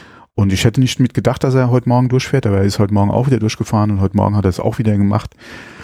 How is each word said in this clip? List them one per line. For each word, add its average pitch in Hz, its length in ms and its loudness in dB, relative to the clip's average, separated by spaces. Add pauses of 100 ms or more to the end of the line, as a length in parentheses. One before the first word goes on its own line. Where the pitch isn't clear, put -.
(340)
Und 98 180 2
ich 95 120 -2
hätte 117 160 2
nicht 127 180 0
mit 127 160 0
gedacht, 120 300 -2
dass 131 100 0
er 127 160 2
heute 123 180 0
Morgen 123 200 2
durchfährt, 131 360 -2
aber 101 120 2
er 98 80 2
ist 101 160 0
heute 98 120 0
Morgen 101 200 2
auch 120 160 0
wieder 123 100 2
durchgefahren 107 540 -2
und 98 80 0
heute 95 160 0
Morgen 101 180 2
hat 101 120 0
er 92 40 4
es 90 80 -6
auch 110 200 -2
wieder 107 180 0
gemacht. 101 400 -2 (480)